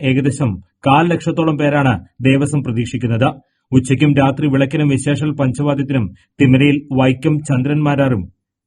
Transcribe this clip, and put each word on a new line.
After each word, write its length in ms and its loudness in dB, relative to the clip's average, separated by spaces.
ഏകദേശം 440 0
കാൽ 200 4
ലക്ഷത്തോളം 500 -2
പേരാണ് 360 2
ദേവസ്വം 420 0
പ്രതീക്ഷിക്കുന്നത്. 640 -2
ഉച്ചയ്ക്കും 440 2
രാത്രി 320 0
വിളക്കിനും 400 0
വിശേഷൽ 440 -2
പഞ്ചവാദ്യത്തിനും 760 -2
തിമിരയിൽ 360 4
വൈക്കം 460 0
ചന്ദ്രന്മാരാരും, 840 -2